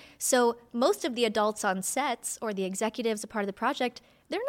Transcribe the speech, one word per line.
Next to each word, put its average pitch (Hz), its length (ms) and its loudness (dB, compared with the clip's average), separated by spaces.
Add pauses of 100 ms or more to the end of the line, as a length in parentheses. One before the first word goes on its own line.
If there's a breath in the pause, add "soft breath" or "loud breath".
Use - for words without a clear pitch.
(180 loud breath)
So 240 400 4 (160)
most 285 320 2
of 254 100 -2
the 233 100 2
adults 214 380 2
on 190 180 0
sets - 600 -4
or 220 120 -2
the 190 120 -2
executives 214 580 -2
a 208 40 -12
part 208 160 -4
of 196 40 -2
the 196 60 -4
project, 247 480 -2 (280 soft breath)
they're 349 200 -2